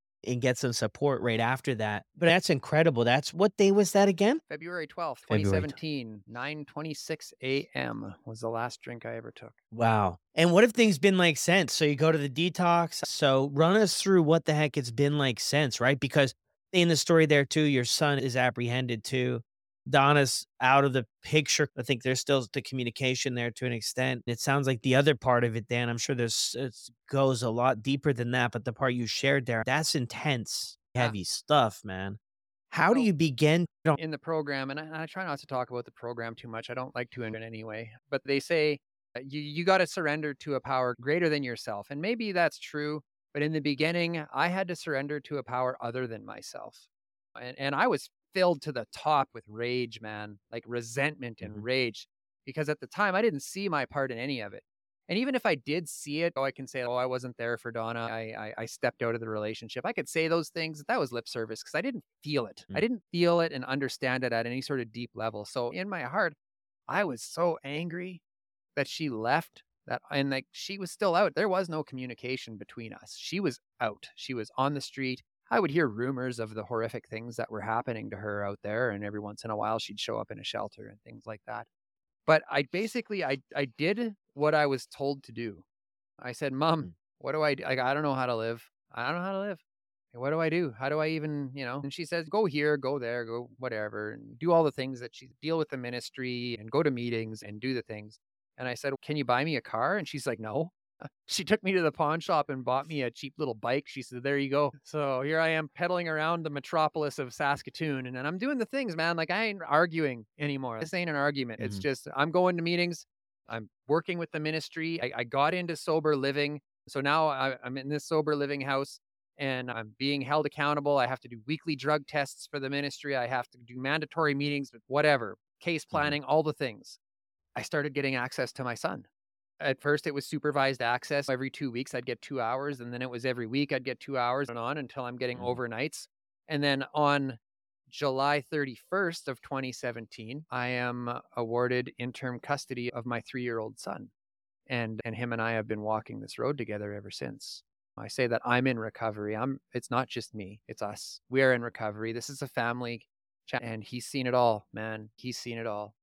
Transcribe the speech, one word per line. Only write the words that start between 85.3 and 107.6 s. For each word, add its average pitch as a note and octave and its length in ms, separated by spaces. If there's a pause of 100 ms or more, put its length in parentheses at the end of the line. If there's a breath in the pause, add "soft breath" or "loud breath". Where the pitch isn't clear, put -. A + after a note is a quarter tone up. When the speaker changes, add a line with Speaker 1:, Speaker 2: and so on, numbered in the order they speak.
Speaker 2:
do. A2 300 (560)
I B2 140
said, C#3 220
"Mom, D#3 320
Speaker 1:
Mm. E2+ 80 (240)
Speaker 2:
what C3 140
do D#3 100
I D3 120
do? - 100
Like, C3 140
I B2+ 160
don't D3+ 80
know C#3+ 120
how C3 120
to B2 100
live. A2+ 340 (220)
I A#2+ 140
don't D#3 100
know F3 100
how G3 60
to F#3+ 80
live. G3 200 (520)
What B2+ 180
do D#3+ 100
I D#3+ 100
do? D#3+ 220
How B2+ 160
do D3+ 120
I D#3 80
even, D3 460
you C#3 120
know?" C3 160
And C#3 100
she E3+ 140
says, E3 240
"Go G#3+ 160
here, D3 320
go C3+ 200
there, A#2+ 280
go A#2+ 320
whatever, G#2+ 540
and A2+ 260
do E3 140
all E3 120
the C#3+ 80
things C3 280
that A#2+ 140
she, C3 160 (120)
deal D#3+ 160
with D3+ 120
the C#3 60
ministry B2 840
and A2 120
go C#3+ 120
to D3+ 80
meetings A#2 520
and G#2 180
do C3 140
the A#2+ 80
things." G#2+ 360 (400)
And B2+ 100
I B2 60
said, C3+ 280
"Can D3+ 160
you C3+ 80
buy B2 180
me D#3+ 120
a A2+ 60
car?" C#3+ 360
And D#3+ 100
she's C#3 180
like, A2+ 140
"No." C3 320 (280)
<laughs> - 100 (160)
She - 180
took G#3+ 200
me F#3+ 80
to F3+ 100
the D3+ 100
pawn D#3+ 280
shop D#3+ 300
and C3 140
bought C3 220
me D3+ 160
a A#2+ 80
cheap - 280
little C3+ 160
bike. A#2+ 340
She C3+ 140
said, B2 200
"There C#3 160
you C#3 120
go." C#3+ 220 (120)
So C#3 380
here D#3 180
I D#3+ 80
am D#3+ 260
pedaling F3 340
around D#3+ 360
the D#3 60
metropolis D3+ 680
of B2+ 160
Saskatoon, C#3+ 720